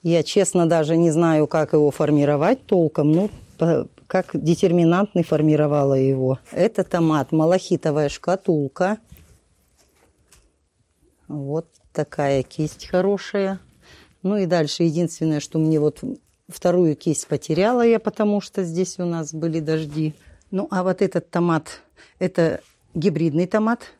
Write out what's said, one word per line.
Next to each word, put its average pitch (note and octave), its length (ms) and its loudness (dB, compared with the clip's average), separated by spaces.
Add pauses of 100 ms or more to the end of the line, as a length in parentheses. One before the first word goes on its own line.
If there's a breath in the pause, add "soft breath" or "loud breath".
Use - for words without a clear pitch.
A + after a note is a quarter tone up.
Я, E3+ 200 2
честно, F3+ 440 2
даже E3 300 2
не E3+ 140 4
знаю, D#3 360 2
как D#3 260 -2
его D3+ 180 4
формировать D3 760 0
толком, D#3 460 2
ну, F#3+ 180 0 (300)
по-, E3 260 0 (240)
как F#3 220 -2
детерминантный E3+ 880 2
формировала D3 720 2
его. C3 460 0 (100)
Это F3+ 320 0
томат, D#3 480 0
малахитовая D#3 800 0
шкатулка. F3+ 880 -2 (2250)
Вот D3 400 -8 (240)
такая C#3 500 -2
кисть - 460 -8
хорошая. G3 720 -2 (640 soft breath)
Ну G3+ 120 -2
и G3 100 0
дальше E3 360 0
единственное, D#3+ 560 0
что D#3+ 220 -4
мне D#3 180 2
вот D3+ 220 0 (480)
вторую F3 480 2
кисть - 320 -4
потеряла G3+ 580 0
я, A3+ 140 4
потому G#3 400 -2
что - 240 -6
здесь F3 340 -4
у F3+ 60 -4
нас E3 280 -6
были D#3+ 280 -4
дожди. D#3 520 -4 (380 soft breath)
Ну F#3+ 220 -4
а F#3 100 -2
вот F#3 200 0
этот F3 280 -2
томат, E3+ 520 -2 (360 soft breath)
это F3 440 0 (320)
гибридный E3 520 0
томат. A3 540 -2